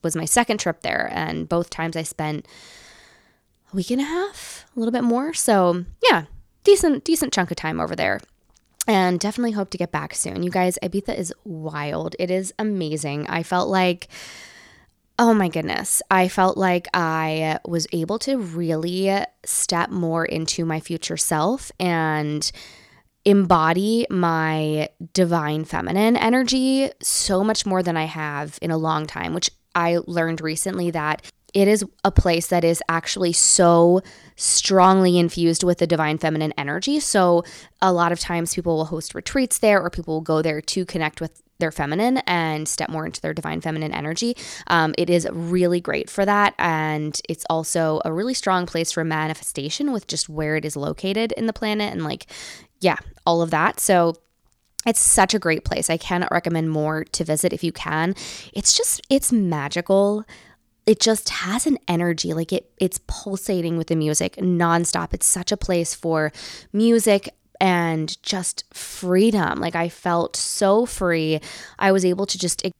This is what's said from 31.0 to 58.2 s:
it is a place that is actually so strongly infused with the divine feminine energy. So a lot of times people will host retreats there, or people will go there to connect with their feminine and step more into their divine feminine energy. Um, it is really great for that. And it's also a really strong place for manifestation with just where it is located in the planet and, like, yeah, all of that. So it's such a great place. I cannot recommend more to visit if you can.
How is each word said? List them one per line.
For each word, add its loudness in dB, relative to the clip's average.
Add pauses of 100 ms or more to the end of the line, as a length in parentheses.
it 4
is 4 (200)
a 2
place 4
that 2
is 2
actually 0
so 6 (320)
strongly 4
infused 2
with 4
the 2
divine 0
feminine 0
energy. -2
So 4 (380)
a 4
lot 2
of -2
times -4
people -2
will 0
host -8
retreats -2
there, 6
or -2
people -6
will -2
go 2
there -2
to -4
connect -4
with -10 (160)
their -2
feminine 0 (100)
and -2
step -4
more -6
into -10
their -4
divine -6
feminine -6
energy. -4 (300)
Um, 2
it 0
is 2
really 0
great -4
for 0
that. 2
And -2
it's -8
also 0
a -4
really -2
strong 0
place -4
for -2
manifestation -4
with -4
just -6
where -2
it -4
is -6
located -2
in -4
the -2
planet -4
and, -6
like, -8 (540)
yeah, 2 (280)
all 2
of -2
that. 0
So 4 (720)
it's 2
such 4
a 2
great 0
place. -2
I 2
cannot -2
recommend 0
more -2
to -4
visit 0
if -8
you 0
can. -2 (360)